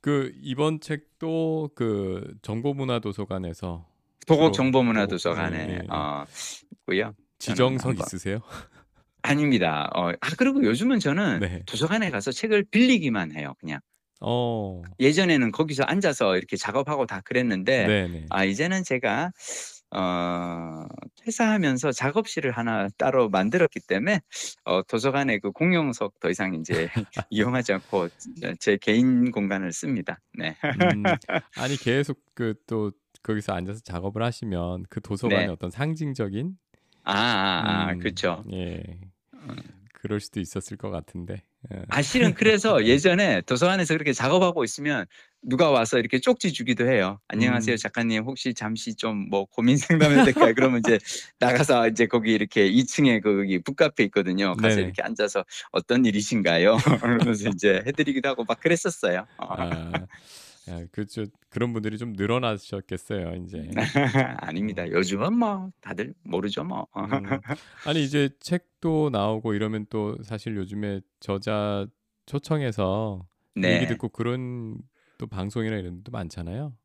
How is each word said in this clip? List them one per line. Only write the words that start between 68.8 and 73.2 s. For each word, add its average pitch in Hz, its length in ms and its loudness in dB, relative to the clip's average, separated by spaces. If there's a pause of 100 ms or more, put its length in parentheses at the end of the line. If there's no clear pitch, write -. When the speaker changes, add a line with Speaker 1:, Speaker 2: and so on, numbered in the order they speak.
Speaker 1:
나오고 110 440 0
이러면 107 340 -2
또 107 340 -4
사실 107 340 -6
요즘에 101 440 -4 (200)
저자 101 680 -2 (400)
초청해서 107 1000 -2 (280)